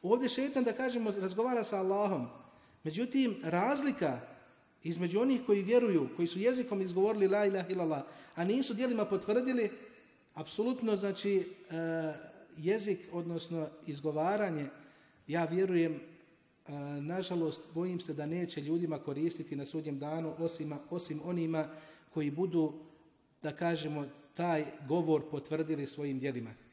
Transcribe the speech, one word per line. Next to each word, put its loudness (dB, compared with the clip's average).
Ovdje 4
šeitan, 2
da 2
kažemo, 0
razgovara 0
sa -2
Allahom. 2
Međutim, 2
razlika 2
između 0
onih 4
koji 6
vjeruju, 6
koji 2
su -4
jezikom 2
izgovorili 4
la 4
ilaha 0
illallah, 0
a -2
nisu 2
djelima 2
potvrdili, 2
apsolutno, -2
znači, 0
e, 2
jezik, 0
odnosno -4
izgovaranje, 0
„Ja 2
vjerujem”, 2
e, -8
nažalost, -2
bojim -2
se -6
da -4
neće -2
ljudima 0
koristiti -4
na -4
sudnjem -4
danu, -2
osim, -2
osim -4
onima 0
koji 0
budu, 2
da -4
kažemo, -2
taj 2
govor 4
potvrdili -2
svojim -4
djelima. -4